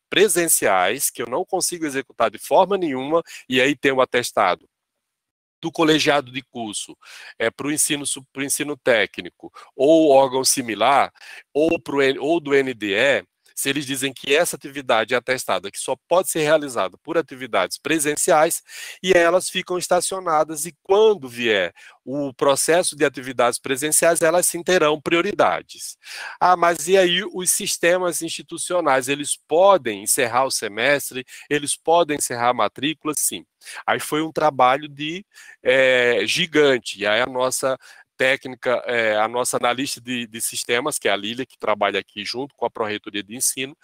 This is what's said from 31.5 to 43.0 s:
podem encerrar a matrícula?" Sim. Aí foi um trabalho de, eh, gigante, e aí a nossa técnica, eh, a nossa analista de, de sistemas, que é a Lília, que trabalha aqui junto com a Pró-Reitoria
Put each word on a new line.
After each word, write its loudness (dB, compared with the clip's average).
podem 2
encerrar 0
a -2
matrícula?" -4
Sim. -6
Aí 0
foi -4
um -6
trabalho 2
de, -10
eh, 4
gigante, 0
e -2
aí 2
a 0
nossa -4
técnica, -2
eh, 0
a 2
nossa -4
analista -2
de, -6
de -14
sistemas, -4
que -2
é 4
a 2
Lília, -8
que -16
trabalha 0
aqui -10
junto -10
com -4
a -2
Pró-Reitoria -8